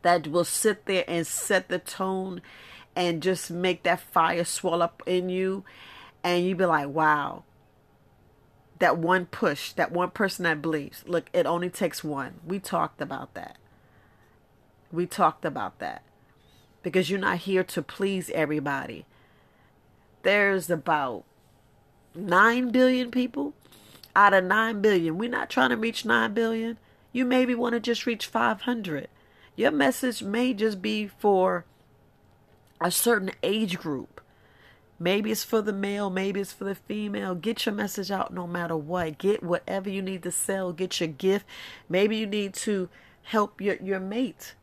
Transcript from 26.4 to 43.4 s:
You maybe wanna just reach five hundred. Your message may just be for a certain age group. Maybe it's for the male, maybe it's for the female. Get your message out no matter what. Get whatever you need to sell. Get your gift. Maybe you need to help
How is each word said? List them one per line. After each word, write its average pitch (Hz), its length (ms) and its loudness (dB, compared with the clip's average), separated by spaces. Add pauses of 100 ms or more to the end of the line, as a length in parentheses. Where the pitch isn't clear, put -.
You 247 120 0
maybe 254 320 4
wanna 233 240 0
just 233 260 -2
reach 233 200 -2
five 226 360 0
hundred. 202 460 -4 (460)
Your 269 180 2
message 262 500 0
may 233 320 0
just 208 260 -2
be 214 280 -4
for 185 560 2 (1160)
a 175 120 2
certain 208 400 2 (100)
age 196 340 0
group. - 440 -8 (800)
Maybe 202 320 0
it's 208 100 -2
for 226 180 2
the 208 120 -2
male, 202 380 -2
maybe 190 280 -2
it's 196 140 -6
for - 100 -12
the 196 140 -4
female. 202 580 -6
Get 214 320 -4
your 214 80 0
message 202 380 -4
out - 200 -2
no 180 140 -8
matter 170 300 -4
what. 160 420 -4
Get 202 240 0
whatever 190 480 -2
you 196 100 -4
need 185 220 -6
to 180 80 -4
sell. 190 420 -2
Get 180 280 -4
your 165 80 0
gift. 190 360 0 (440)
Maybe 208 280 2
you 214 100 -2
need 196 280 -4
to 190 340 -2 (360)
help 185 360 0